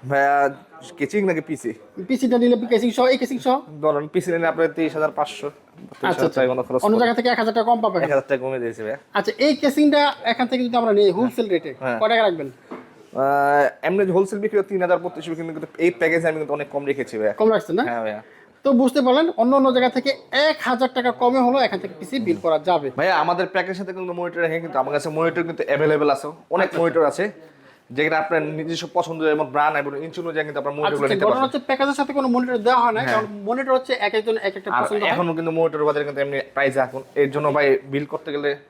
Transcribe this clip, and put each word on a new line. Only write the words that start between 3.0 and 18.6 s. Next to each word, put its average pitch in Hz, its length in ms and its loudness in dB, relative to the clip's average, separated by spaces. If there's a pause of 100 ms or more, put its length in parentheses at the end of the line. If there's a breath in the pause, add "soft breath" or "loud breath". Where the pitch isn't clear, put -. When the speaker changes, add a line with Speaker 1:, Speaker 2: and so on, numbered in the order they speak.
Speaker 2:
এই 254 120 2
কেচিং 254 200 -4
সহ? 262 220 0 (200)
Speaker 1:
ধরেন, 151 280 0
পিসি 180 240 -2
নিলে 165 140 0
আপনার 160 220 2
তিরিশ 151 260 -2
হাজার 156 160 0
পাঁচশো, 147 300 -4
তিরিশ - 520 -14
হাজার - 180 -4
Speaker 2:
আচ্ছা, 135 160 0
আচ্ছা। - 140 0
Speaker 1:
টাকা 127 80 4
কোনো 127 140 0
খরচ - 80 -6
Speaker 2:
অন্য 127 100 0
Speaker 1:
পড়বে। 214 180 2
Speaker 2:
জায়গা 233 160 2
থেকে 240 140 0
এক 240 100 2
হাজার 220 160 0
টাকা 226 100 2
কম 233 160 2
পাবেন? 190 220 0
Speaker 1:
এক 160 60 -2
হাজার 139 200 2
টাকা 131 160 -2
কমে 131 140 -4
দিয়েছি 113 240 -6
ভাইয়া। 110 160 -6 (160)
Speaker 2:
আচ্ছা, 208 240 0
এই 285 180 4
কেচিংটা 294 580 4 (100)
এখান 233 220 0
থেকে 254 180 0
যদি 240 120 -2
আমরা 233 160 2
নিই 202 180 6
হোলসেল 226 380 0
রেটে, 160 320 -2
Speaker 1:
হ্যাঁ। 127 180 -2
Speaker 2:
কয় 220 100 2
টাকা 226 140 4
রাখবেন? 160 280 0
Speaker 1:
আহ, - 680 -14 (640)
এমনি 190 240 0
যে 185 60 -2
হোলসেল 196 260 0
বিক্রি 208 200 -2
হয় 196 100 0
তিন 190 140 -2
হাজার 175 160 2
পঁয়ত্রিশশো, 165 360 -8
কিন্তু, 165 180 -8
কিন্তু 156 140 -10 (120)
এই 170 120 4
প্যাকেজে 165 380 0
আমি 156 80 -2
কিন্তু 147 160 -6
অনেক 143 180 -6
কম 143 140 -6
রেখেছি 135 340 -4
ভাইয়া। 107 140 0
Speaker 2:
কম 220 200 2
রাখছেন 196 240 -2
না? 202 60 0
Speaker 1:
হ্যাঁ 120 180 -4
ভাইয়া। 107 220 -6 (420 loud breath)